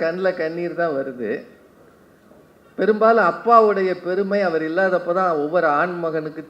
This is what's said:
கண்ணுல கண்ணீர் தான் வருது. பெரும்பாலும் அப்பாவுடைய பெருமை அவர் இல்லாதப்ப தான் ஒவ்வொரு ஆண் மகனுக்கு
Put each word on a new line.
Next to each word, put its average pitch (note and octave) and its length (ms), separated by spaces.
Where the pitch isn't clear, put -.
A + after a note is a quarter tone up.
கண்ணுல F3+ 340
கண்ணீர் E3+ 400
தான் E3 180
வருது. C3 520
பெரும்பாலும் G#3+ 480
அப்பாவுடைய G#3 720
பெருமை G3 380
அவர் D#3+ 200
இல்லாதப்ப F3 500
தான் F#3 180
ஒவ்வொரு D#3+ 360
ஆண் E3+ 320
மகனுக்கு D#3 520